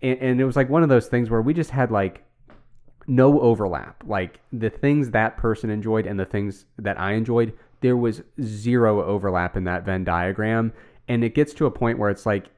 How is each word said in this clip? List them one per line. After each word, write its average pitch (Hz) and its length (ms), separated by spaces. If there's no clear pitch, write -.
And, 127 180
and 127 200
it 135 40
was, 131 120
like, 135 120
one 160 140
of 160 60
those 123 180
things 120 240
where 113 120
we 143 120
just 165 160
had, 131 200
like, 98 340
no 135 340
overlap. 98 680
Like, 95 340
the 113 180
things 143 400
that 110 260
person 110 340
enjoyed 107 360
and 101 120
the 95 60
things 101 420
that 101 200
I 95 140
enjoyed, 113 400
there 123 160
was 117 260
zero 110 640
overlap 92 520
in 95 80
that 90 200
Venn 95 200
diagram. 107 680
And 117 160
it 113 120
gets 147 200
to 151 120
a 120 40
point 117 280
where 104 100
it's 101 160
like, 101 220